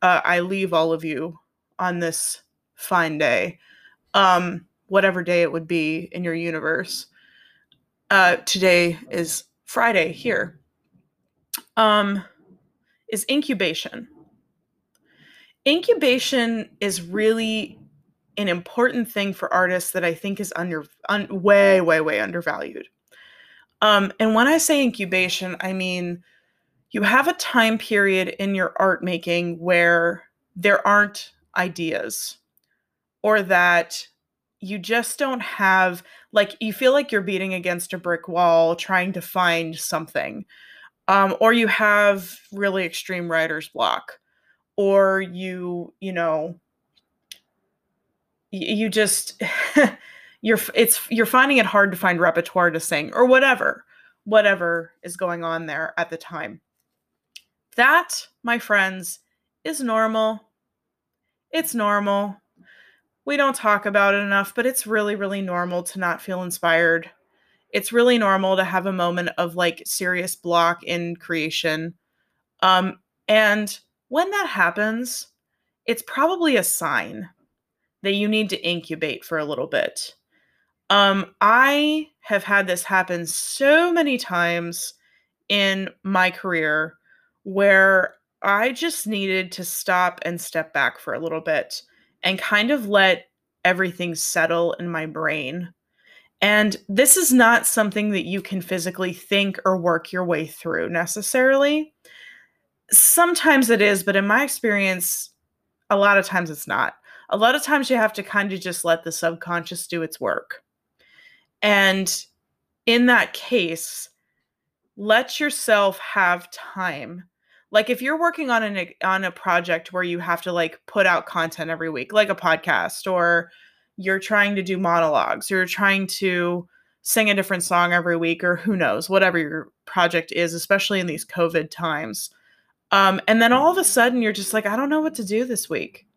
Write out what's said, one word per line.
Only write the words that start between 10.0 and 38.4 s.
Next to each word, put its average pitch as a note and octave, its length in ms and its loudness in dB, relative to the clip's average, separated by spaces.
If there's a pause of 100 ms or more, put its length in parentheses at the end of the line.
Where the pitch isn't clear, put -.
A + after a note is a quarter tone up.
here. - 480 -6 (1160)
Um, G#3 480 2 (840)
is G#3 200 -6
incubation. A#3+ 800 -2 (1600)
Incubation C4 1000 2 (100)
is F#3 220 -4
really A3 760 -2 (580)
an G3+ 100 -2
important A#3 640 -2
thing G3 220 -4
for - 200 -4
artists F3+ 380 0
that F3+ 140 -2
I E3+ 80 0
think G3 260 -8
is G3 160 -8
under, E3 300 -6 (240)
un-, G3+ 200 -2
way, G3 520 6
way, E3 200 2
way D3+ 180 0
undervalued. - 680 -6 (960)
Um, G3+ 380 4
and A3 140 2
when A#3 140 4
I D#4 100 4
say D#4 240 2
incubation, F#3 760 -2
I F#3+ 140 -6
mean F3+ 500 -6 (680)
you G#3 100 -4
have B3 260 4
a F4+ 60 2
time A3+ 440 0
period G3 520 0 (100)
in G3 160 -2
your F#3 220 -2
art F#3+ 260 2
making F3 560 -4
where E3+ 640 2 (320)
there G3 320 2
aren't G3+ 440 2 (260)
ideas, D#3+ 800 -6 (840)
or G#3+ 220 2
that F3 640 2 (520)
you G3+ 200 -8
just A3+ 400 -2
don't C4 220 -2
have, F#3 600 2 (300)
like, G3+ 280 2
you A3 120 -4
feel C4 220 4
like C#4 180 2
you're G#3 100 2
beating F#3+ 320 -4
against F3 400 -4
a F#3 40 -8
brick E3+ 300 -4
wall E3+ 480 4